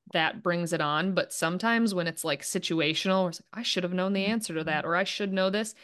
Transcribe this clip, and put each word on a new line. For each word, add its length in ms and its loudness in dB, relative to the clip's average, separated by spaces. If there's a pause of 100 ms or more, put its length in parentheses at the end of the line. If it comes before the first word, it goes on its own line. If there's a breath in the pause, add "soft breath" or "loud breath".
(120)
that 300 0
brings 320 0
it 80 0
on. 320 2
But 180 0
sometimes 640 2
when 140 0
it's, 160 -6
like, 180 -2
situational, 800 0
where 80 2
it's 120 -10
like, 180 -14
"I 40 -6
should 200 -2
have 100 -2
known 200 0
the 120 0
answer 300 -2
to 80 -2
that," 220 0
or, 100 0
"I 80 2
should 280 -4
know 180 2
this," 340 -4